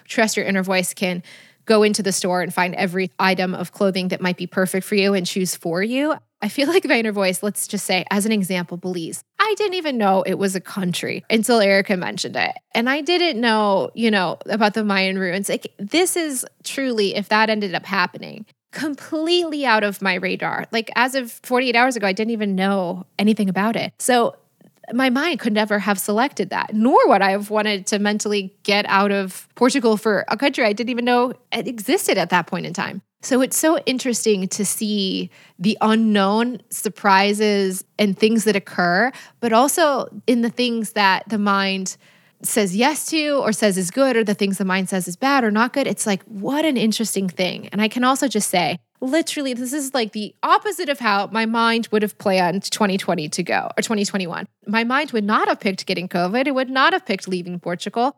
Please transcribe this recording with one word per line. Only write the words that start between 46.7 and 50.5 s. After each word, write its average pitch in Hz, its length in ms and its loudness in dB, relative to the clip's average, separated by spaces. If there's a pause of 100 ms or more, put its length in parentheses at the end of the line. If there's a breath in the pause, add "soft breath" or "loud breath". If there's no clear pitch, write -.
interesting 202 520 0
thing. - 380 -4
And 196 120 -4
I 214 80 2
can 247 160 -2
also 269 240 2
just 208 220 -2
say, 170 300 0 (240)
literally, 277 520 -2
this 247 180 -6
is, 277 220 -4
like, 226 160 -2
the 208 320 -8
opposite 359 440 0